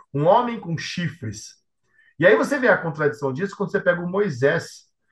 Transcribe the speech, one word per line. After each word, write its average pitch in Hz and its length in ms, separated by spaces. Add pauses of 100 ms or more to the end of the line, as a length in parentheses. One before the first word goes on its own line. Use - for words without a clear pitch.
(140)
um 143 120
homem 233 340
com 170 180
chifres." - 760 (640)
E 160 80
aí 214 100
você 277 220
vê 247 100
a 196 100
contradição 147 540
disso 185 240
quando 190 160
você 196 80
pega 175 200
o 175 80
Moisés, 165 800 (260)